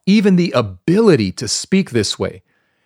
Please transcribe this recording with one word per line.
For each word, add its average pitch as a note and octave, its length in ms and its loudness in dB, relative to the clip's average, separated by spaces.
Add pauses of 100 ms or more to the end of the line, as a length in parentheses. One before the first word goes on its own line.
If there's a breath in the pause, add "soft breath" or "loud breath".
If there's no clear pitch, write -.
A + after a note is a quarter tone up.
even G3 320 2
the F3 140 0
ability B2 800 0
to - 160 -10
speak - 400 -2
this A2 300 -4
way. F#2 240 -8 (440)